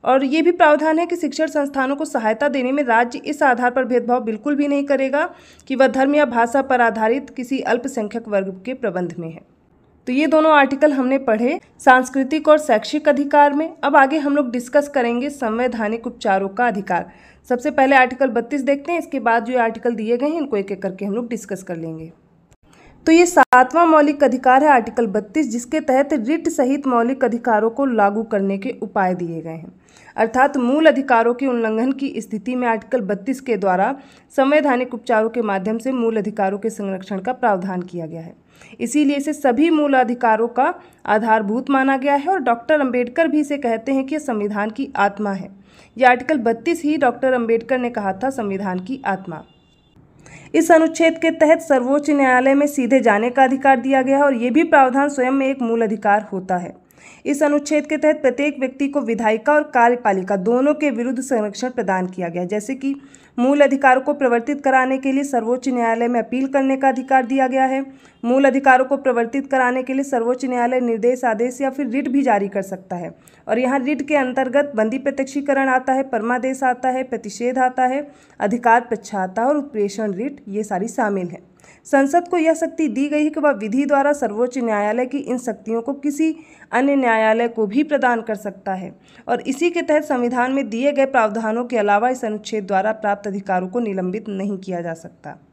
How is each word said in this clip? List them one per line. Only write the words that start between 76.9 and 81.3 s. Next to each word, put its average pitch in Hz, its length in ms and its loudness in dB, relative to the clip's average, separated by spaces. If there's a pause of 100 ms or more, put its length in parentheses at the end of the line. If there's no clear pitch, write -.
प्रतिषेध 240 560 -6
आता 254 240 2
है, 277 220 -2 (340)
अधिकार 240 500 2
पक्षाता 208 560 -4
और 302 100 2
उत्प्रेषण 214 560 -4
रिट, 247 360 -8
ये 208 160 -6
सारी 202 240 -4
शामिल 202 400 -2
हैं। - 180 -16 (400)